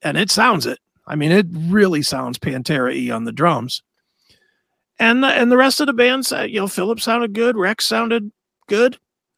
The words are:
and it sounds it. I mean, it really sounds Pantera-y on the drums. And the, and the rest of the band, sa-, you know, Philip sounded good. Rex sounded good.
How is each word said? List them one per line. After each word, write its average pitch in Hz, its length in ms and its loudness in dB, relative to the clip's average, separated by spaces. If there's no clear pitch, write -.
and 151 160 -4
it 196 120 0
sounds 214 360 2
it. - 120 -6
I - 100 -8
mean, 151 160 2
it 196 180 4
really 170 520 2
sounds 127 360 -6
Pantera-y 127 760 -2
on 113 100 -6
the 117 80 -6
drums. 131 500 -2
And 240 260 2
the, 269 40 2
and 240 220 2
the 247 60 6
rest 262 240 4
of 294 60 0
the 277 80 0
band, 247 320 2
sa-, - 160 -4
you 214 180 -6
know, 196 80 -4
Philip 214 320 -4
sounded 233 320 -2
good. 233 240 0
Rex 202 300 -2
sounded 226 440 -2
good. 240 300 2